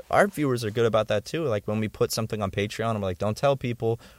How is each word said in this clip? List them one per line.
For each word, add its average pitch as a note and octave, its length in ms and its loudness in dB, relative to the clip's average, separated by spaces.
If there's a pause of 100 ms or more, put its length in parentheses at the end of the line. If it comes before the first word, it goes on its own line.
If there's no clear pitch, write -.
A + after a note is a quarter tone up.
(100)
our D#3+ 160 6
viewers C3 380 0
are G#2 60 -2
good A#2 140 2
about A2 240 2
that, G#2 160 0
too. D#3+ 200 -4
Like, G#2+ 240 -2
when G#2+ 120 0
we G#2+ 60 -2
put A2+ 240 -2
something A2 320 -4
on F#2+ 80 -2
Patreon, A2 460 -2
I'm G2+ 60 -4
like, F#2 160 -2
"Don't G#2 180 -2
tell C#3 200 2
people." A#2 440 -2 (180)